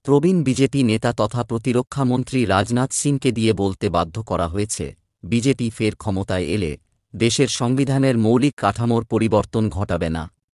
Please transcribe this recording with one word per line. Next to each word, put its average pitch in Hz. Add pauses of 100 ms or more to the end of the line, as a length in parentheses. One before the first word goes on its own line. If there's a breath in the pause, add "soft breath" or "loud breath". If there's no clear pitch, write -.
প্রবীণ 147
বিজেপি 135
নেতা 113
তথা 117
প্রতিরক্ষামন্ত্রী 123
রাজনাথ 110
সিংকে 139
দিয়ে 110
বলতে 98
বাধ্য 85
করা 85
হয়েছে, 98 (380)
বিজেপি 120
ফের 107
ক্ষমতায় 95
এলে 85 (420)
দেশের 117
সংবিধানের 131
মৌলিক 120
কাঠামোর 117
পরিবর্তন 110
ঘটাবে 92
না, 80 (360)